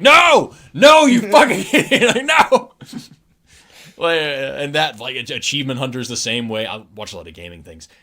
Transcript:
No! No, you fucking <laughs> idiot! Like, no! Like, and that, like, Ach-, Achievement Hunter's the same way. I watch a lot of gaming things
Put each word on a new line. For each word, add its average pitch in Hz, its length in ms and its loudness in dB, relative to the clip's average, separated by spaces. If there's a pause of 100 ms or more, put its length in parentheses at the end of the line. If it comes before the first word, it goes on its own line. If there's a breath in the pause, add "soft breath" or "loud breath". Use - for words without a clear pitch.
No! 294 540 4 (180 soft breath)
No, 302 340 6
you 240 240 2
fucking 220 380 2
<laughs> - 40 -12
idiot! 247 420 2
Like, 254 100 -2
no! 294 480 0 (1300 soft breath)
Like, 165 220 -2
and 139 540 -6
that, 151 260 -4
like, 127 160 -10
Ach-, 120 140 -10
Achievement 135 480 -6
Hunter's 127 300 -8
the 120 80 -8
same 117 320 -6
way. 110 180 -6
I 107 180 -12 (100)
watch 104 180 -14
a 104 40 -16
lot 82 120 -16
of 80 60 -20
gaming 87 280 -20
things 80 260 -20 (140)